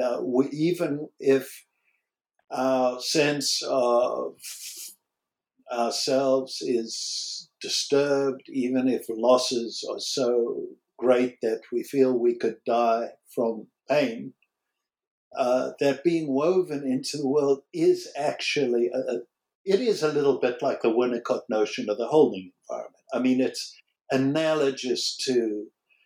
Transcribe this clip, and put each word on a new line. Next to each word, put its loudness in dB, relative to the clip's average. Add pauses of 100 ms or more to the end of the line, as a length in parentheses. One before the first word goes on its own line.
know, -2
we, 0
even -2 (100)
if 0 (840)
our 0
sense 0
of 0 (1400)
ourselves 0
is -6 (100)
disturbed, 0
even 0
if 0
losses 0
are -8
so -2 (320)
great 2
that -2 (100)
we -2
feel 4
we 2
could -2 (100)
die 2 (280)
from -2 (220)
pain, 0 (1000)
uh, 0 (100)
that 2
being 0
woven 2
into -4
the -4
world 2 (120)
is 2
actually, 0
a, -2
a, -4 (460)
it 2
is 0
a 2
little 2
bit -2
like -2
the 4
Winnicott 0
notion 0
of 0
the -4
holding 4 (160)
environment. -12 (100)
I -2
mean, 4
it's -4 (360)
analogous 0
to 0 (380)